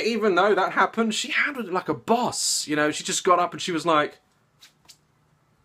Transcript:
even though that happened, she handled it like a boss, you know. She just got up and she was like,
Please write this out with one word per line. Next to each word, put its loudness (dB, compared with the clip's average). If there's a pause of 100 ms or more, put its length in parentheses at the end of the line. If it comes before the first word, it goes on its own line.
even 2
though 4
that 0
happened, 0
she -4
handled -2
it -6
like -2
a 0
boss, 0
you -2
know. 2
She -8
just -4
got 2
up -2
and -10
she -6
was -4
like, 0 (1500)